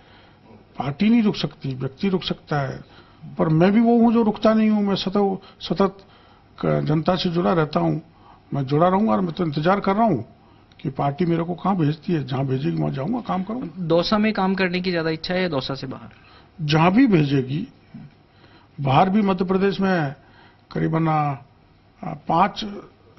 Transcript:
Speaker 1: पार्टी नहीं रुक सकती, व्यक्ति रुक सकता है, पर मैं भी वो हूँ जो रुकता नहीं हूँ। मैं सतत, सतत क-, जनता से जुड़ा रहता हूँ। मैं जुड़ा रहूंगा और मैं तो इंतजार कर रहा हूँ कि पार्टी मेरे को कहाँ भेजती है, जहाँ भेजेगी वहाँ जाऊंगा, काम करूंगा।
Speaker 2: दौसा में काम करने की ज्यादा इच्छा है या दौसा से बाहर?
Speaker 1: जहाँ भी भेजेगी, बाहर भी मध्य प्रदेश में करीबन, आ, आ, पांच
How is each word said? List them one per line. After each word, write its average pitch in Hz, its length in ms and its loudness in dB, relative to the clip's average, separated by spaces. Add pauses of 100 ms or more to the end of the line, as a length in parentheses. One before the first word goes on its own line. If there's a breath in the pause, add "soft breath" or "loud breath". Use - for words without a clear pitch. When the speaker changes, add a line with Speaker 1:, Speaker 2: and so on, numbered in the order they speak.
(800 soft breath)
Speaker 1:
पार्टी 143 300 0
नहीं 233 140 4
रुक 190 120 0
सकती, - 380 -6
व्यक्ति 135 360 -6
रुक 185 140 -2
सकता - 380 -4
है, 135 200 -8 (560 loud breath)
पर 170 120 2
मैं 165 220 4
भी 220 100 4
वो 233 180 4
हूँ 233 140 4
जो 233 100 4
रुकता 214 300 2
नहीं 220 160 2
हूँ। 208 140 2
मैं 196 120 0
सतत, 190 460 -2 (180 loud breath)
सतत 185 380 -2 (680 soft breath)
क-, 151 200 0
जनता 156 300 0
से 180 140 -2
जुड़ा 175 240 0
रहता 160 260 0
हूँ। 160 220 0 (520 loud breath)
मैं 139 120 -4
जुड़ा 147 220 2
रहूंगा 208 240 2
और 208 100 2
मैं 175 100 -2
तो 175 140 -4
इंतजार 160 340 0
कर 196 160 0
रहा 226 100 2
हूँ 135 200 0 (560 soft breath)
कि 156 80 -8
पार्टी 143 360 -2
मेरे 165 180 0
को 175 100 -6
कहाँ 185 240 -2
भेजती 156 360 -2
है, 143 140 -2
जहाँ 131 180 -4
भेजेगी 139 320 -2
वहाँ 151 140 -2
जाऊंगा, 156 280 -4
काम 185 240 -6
करूंगा। 254 240 -8 (100)
Speaker 2:
दौसा 170 400 0
में 214 160 2
काम 196 220 0
करने 180 260 -2
की 185 100 -4
ज्यादा 160 180 -2
इच्छा 160 240 -4
है 185 80 0
या 180 80 -2
दौसा 139 260 -4
से 135 120 -10
बाहर? 117 220 -14 (520 loud breath)
Speaker 1:
जहाँ 156 300 4
भी 254 160 6
भेजेगी, 143 600 0 (1120 soft breath)
बाहर 143 280 4
भी 208 120 2
मध्य 190 240 0
प्रदेश 190 340 0
में 175 360 0 (560 soft breath)
करीबन, 160 360 -2
आ, 156 60 2
आ, 147 240 -2 (680)
पांच 180 600 -2 (540)